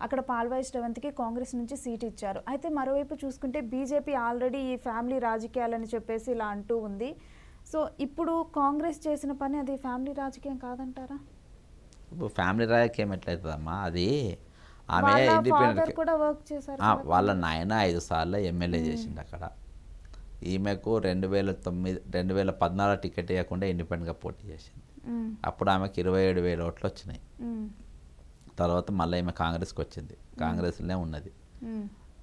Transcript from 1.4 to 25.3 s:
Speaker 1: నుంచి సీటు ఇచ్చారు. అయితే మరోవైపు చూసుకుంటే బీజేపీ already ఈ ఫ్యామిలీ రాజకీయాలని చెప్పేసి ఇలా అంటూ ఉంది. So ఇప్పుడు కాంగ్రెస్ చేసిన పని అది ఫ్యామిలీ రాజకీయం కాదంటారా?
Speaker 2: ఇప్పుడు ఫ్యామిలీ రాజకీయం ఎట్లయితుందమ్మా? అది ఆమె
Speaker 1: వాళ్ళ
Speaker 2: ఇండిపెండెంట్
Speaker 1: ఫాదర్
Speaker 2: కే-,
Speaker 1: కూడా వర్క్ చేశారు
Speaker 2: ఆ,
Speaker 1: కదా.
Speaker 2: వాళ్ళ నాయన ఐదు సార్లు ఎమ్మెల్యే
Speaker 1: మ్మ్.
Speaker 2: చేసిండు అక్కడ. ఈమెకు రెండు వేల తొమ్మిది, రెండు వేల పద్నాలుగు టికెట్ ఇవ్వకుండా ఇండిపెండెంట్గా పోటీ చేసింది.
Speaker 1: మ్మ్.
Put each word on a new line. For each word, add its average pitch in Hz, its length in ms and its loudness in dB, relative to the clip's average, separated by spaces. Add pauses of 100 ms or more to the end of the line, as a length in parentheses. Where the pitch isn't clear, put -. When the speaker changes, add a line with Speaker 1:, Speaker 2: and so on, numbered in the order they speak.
Speaker 1:
నుంచి 240 220 -4
సీటు 233 300 -6
ఇచ్చారు. 202 420 -6
అయితే 285 200 -4
మరోవైపు 277 560 0
చూసుకుంటే 269 360 -4
బీజేపీ 262 520 -2
already 240 440 0
ఈ 254 200 -2
ఫ్యామిలీ 240 420 -2
రాజకీయాలని 233 760 -2
చెప్పేసి 226 380 -4
ఇలా 220 140 0
అంటూ 208 300 -2
ఉంది. 214 400 -4 (560)
So 311 160 0 (120)
ఇప్పుడు 330 460 0 (100)
కాంగ్రెస్ 302 520 2
చేసిన 285 240 0
పని 277 260 -2
అది 269 180 -2
ఫ్యామిలీ 262 360 -4
రాజకీయం 269 460 -6
కాదంటారా? 262 600 -10 (920)
Speaker 2:
ఇప్పుడు 156 160 -4
ఫ్యామిలీ 101 380 2
రాజకీయం 113 460 4
ఎట్లయితుందమ్మా? 82 600 -4
అది 95 640 0 (520)
ఆమె - 120 6
Speaker 1:
వాళ్ళ 269 280 8
Speaker 2:
ఇండిపెండెంట్ 302 460 8
Speaker 1:
ఫాదర్ 320 120 4
Speaker 2:
కే-, - 60 -6
Speaker 1:
కూడా 330 200 2
వర్క్ 302 380 0
చేశారు 277 300 -6
Speaker 2:
ఆ, - 120 8
Speaker 1:
కదా. - 100 2
Speaker 2:
వాళ్ళ 92 280 6
నాయన 85 400 2
ఐదు 92 280 4
సార్లు 82 360 0
ఎమ్మెల్యే 87 440 0
Speaker 1:
మ్మ్. 80 100 0
Speaker 2:
చేసిండు 78 300 -6
అక్కడ. 85 280 -10 (920)
ఈమెకు 98 560 0
రెండు 95 280 2
వేల 98 260 2
తొమ్మిది, 90 480 -2 (100)
రెండు 92 240 2
వేల 95 160 4
పద్నాలుగు 95 460 2
టికెట్ 87 340 -4
ఇవ్వకుండా 92 360 0
ఇండిపెండెంట్గా 85 480 -2
పోటీ - 340 -10
చేసింది. - 600 -14
Speaker 1:
మ్మ్. 226 340 -4